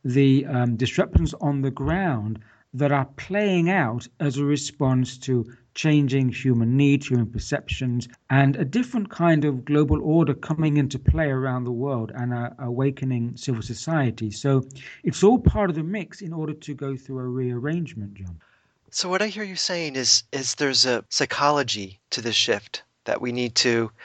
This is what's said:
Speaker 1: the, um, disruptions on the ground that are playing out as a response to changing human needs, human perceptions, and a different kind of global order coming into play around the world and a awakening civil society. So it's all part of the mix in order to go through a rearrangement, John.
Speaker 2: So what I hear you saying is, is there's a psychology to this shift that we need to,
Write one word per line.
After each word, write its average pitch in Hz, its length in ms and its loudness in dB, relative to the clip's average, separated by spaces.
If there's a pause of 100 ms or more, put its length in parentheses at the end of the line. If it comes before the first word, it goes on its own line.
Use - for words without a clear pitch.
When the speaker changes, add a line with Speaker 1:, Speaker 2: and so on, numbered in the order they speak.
Speaker 1:
the, 135 420 4
um, 123 300 0
disruptions 151 640 2
on 143 220 -2
the 135 80 0
ground 139 680 -2 (360)
that 139 180 2
are 135 140 2 (100)
playing 185 540 0
out 123 360 0 (140)
as 139 160 0
a 143 80 0
response 135 720 0
to 123 260 -2 (300)
changing 139 540 2
human 117 480 2
needs, 139 320 4
human 120 180 2
perceptions, - 800 -4 (220)
and 139 280 4
a 165 80 -2
different 208 460 -2
kind 160 340 2
of 135 200 -2
global 147 380 2
order 156 320 4
coming 156 420 0
into 135 220 0
play 160 320 2
around 131 340 -2
the 123 80 -4
world 120 420 -4
and 123 200 -4
a 120 240 -6
awakening 127 800 -2
civil 117 260 -4
society. 113 680 -2
So 131 360 0 (360)
it's - 200 -2
all 220 160 6
part 208 320 2
of 147 60 -2
the 160 60 -4
mix 180 380 -8
in 170 120 -10
order 156 200 -6
to 151 220 -10
go 135 220 -8
through 131 240 -10
a 127 60 -8
rearrangement, 123 880 -6
John. 90 240 -14 (520)
Speaker 2:
So - 180 -6
what 190 140 0
I 220 60 -2
hear 208 160 -8
you 190 120 -10
saying 165 400 -4
is, - 360 2
is 131 220 -4
there's 135 300 2
a 123 240 0
psychology 135 920 -2 (100)
to - 100 -4
this 113 160 -2
shift - 460 -2 (220)
that - 180 -2
we 123 100 -4
need 120 240 -4
to, 117 340 2 (140)